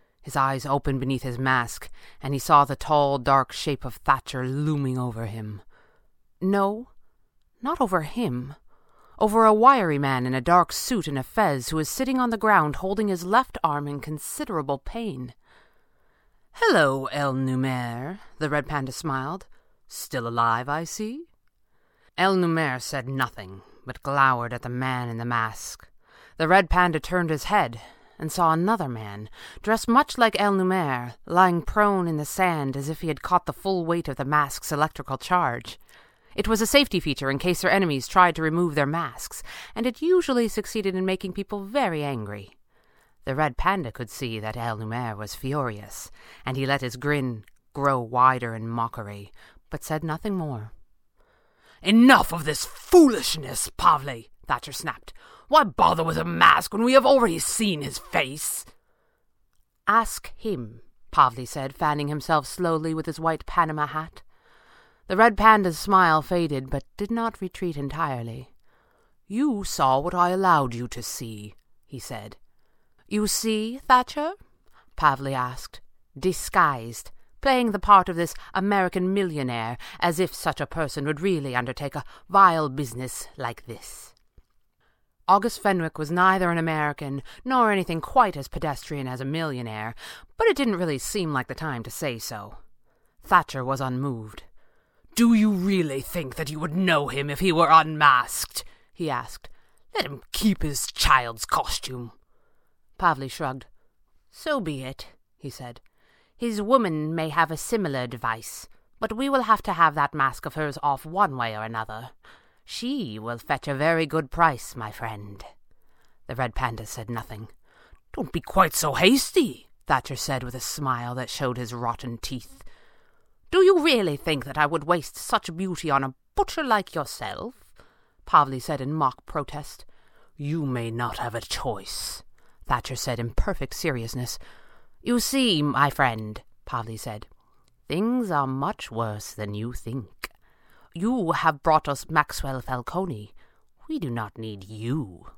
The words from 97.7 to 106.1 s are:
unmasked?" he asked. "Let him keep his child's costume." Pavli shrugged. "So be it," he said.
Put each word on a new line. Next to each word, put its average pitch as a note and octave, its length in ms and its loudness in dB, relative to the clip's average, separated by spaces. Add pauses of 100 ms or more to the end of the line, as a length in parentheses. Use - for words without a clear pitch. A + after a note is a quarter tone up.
unmasked?" D3+ 920 4 (260)
he D#3+ 180 -6
asked. B2 380 -8 (480)
"Let G#4 100 -2
him C#3+ 180 -12 (100)
keep G#3 280 2
his C#3+ 260 -2
child's A#2+ 580 2
costume." B2 640 -4 (880)
Pavli C#3 320 0
shrugged. C3+ 340 -6 (640)
"So D4 300 -4
be D3 240 -6
it," C3 240 -12 (300)
he C#3 120 -14
said. B2 300 -16 (560)